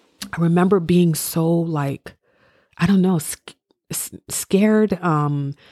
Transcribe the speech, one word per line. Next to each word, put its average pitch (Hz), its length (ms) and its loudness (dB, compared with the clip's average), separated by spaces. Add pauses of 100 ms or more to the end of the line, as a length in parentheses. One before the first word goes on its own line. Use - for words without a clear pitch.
(320)
I - 100 -8
remember 180 380 2
being 170 360 2
so, 160 360 -2
like, 160 640 -4 (640)
I 165 80 0
don't 190 160 4
know, 185 180 2
sc-, - 360 -12 (340)
s-, - 220 -10 (180)
scared, 214 720 2
um, 147 520 -2 (180)